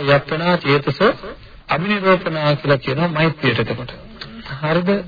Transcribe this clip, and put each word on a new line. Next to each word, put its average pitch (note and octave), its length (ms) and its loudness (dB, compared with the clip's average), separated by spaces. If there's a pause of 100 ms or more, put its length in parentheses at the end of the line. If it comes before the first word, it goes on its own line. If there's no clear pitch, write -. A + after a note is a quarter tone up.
යප්පනා, D#3 500 2
චේතසෝ D3 560 2 (540)
අබිනිරෝපණා F3 920 2
කියලා C#3+ 220 2
කියනවා C#3 300 -2
මෛත්‍රියට D3 520 0
එතකොට. A2+ 320 -6 (640)
හරිද? D#3+ 320 0 (200)